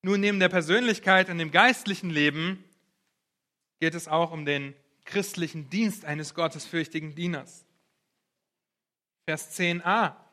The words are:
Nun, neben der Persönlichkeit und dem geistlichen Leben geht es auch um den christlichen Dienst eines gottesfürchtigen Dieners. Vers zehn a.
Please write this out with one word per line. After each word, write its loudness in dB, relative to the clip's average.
Nun, 2
neben 2
der 6
Persönlichkeit 4
und -6
dem -4
geistlichen 2
Leben 0
geht 0
es -10
auch 2
um -8
den -4
christlichen -6
Dienst -2
eines -8
gottesfürchtigen -4
Dieners. -6
Vers -6
zehn -2
a. 2